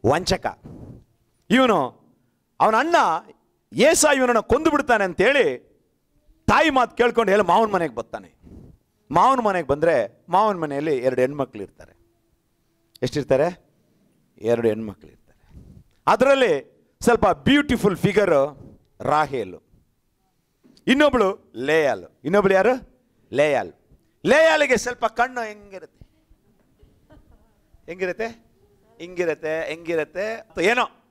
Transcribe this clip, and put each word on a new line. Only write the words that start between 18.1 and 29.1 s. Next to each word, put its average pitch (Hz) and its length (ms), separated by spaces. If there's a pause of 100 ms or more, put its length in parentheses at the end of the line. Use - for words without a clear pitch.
ರಾಹೇಲು, 131 600 (1200)
ಇನ್ನೊಬ್ಳು 247 680
ಲೇಯಾಲ್. 135 480 (200)
ಇನ್ನೊಬ್ಳು 190 300
ಯಾರು? 226 500 (280)
ಲೇಯಾಲ್. 123 400 (540)
ಲೇಯಾಲಿಗೆ 294 500
ಸ್ವಲ್ಪ 247 280
ಕಣ್ಣು 247 360
ಹೆಂಗಿರುತ್ತೆ? 208 640 (1800)
ಹೆಂಗಿರುತ್ತೆ? 185 580 (540)
ಹಿಂಗಿರುತ್ತೆ, 160 720